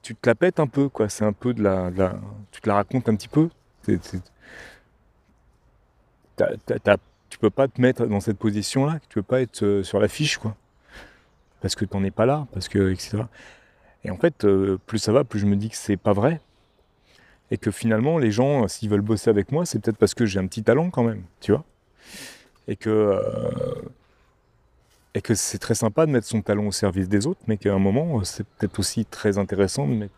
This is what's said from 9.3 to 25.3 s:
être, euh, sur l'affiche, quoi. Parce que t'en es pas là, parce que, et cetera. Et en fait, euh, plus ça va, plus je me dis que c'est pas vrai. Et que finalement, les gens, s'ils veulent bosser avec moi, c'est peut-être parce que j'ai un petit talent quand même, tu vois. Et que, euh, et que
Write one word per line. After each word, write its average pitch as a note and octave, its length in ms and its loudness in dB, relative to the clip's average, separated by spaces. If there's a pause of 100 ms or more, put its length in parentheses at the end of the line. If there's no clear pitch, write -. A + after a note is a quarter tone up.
être, - 220 -4
euh, G2+ 200 2
sur G2 160 -2
l'affiche, A2 400 0
quoi. G#2+ 180 -6 (1040)
Parce - 140 -4
que - 100 -2
t'en G2 200 -2
es G2 60 -2
pas G#2+ 160 2
là, C#3+ 260 0
parce F#2+ 160 -8
que, G2 220 2
et G2 60 -2
cetera. - 320 -6 (760)
Et - 60 -6
en - 60 -8
fait, - 280 0
euh, G2 420 4
plus A2 120 -4
ça G#2+ 140 0
va, C#3 120 6
plus G#2+ 160 -4
je G2+ 60 2
me G2+ 100 4
dis G#2 120 -4
que - 80 -12
c'est G2+ 200 -2
pas G#2 160 0
vrai. B2 280 2 (1080)
Et G#2+ 80 -4
que - 120 -4
finalement, A2+ 460 0
les B2 140 2
gens, B2 380 2
s'ils - 200 -6
veulent G#2 120 4
bosser G#2+ 280 0
avec G2+ 220 2
moi, E3 160 -2
c'est - 140 -4
peut-être G#2+ 160 -2
parce - 180 4
que A#2+ 100 2
j'ai G2 140 0
un F#2 80 -2
petit A2 160 -8
talent C#3+ 280 4
quand C3 120 -2
même, G#2+ 220 -2 (160)
tu - 120 0
vois. D#3+ 120 2 (1040)
Et G#2+ 80 -6
que, - 120 -6
euh, - 840 0 (1400)
et G2+ 80 -4
que A2+ 120 2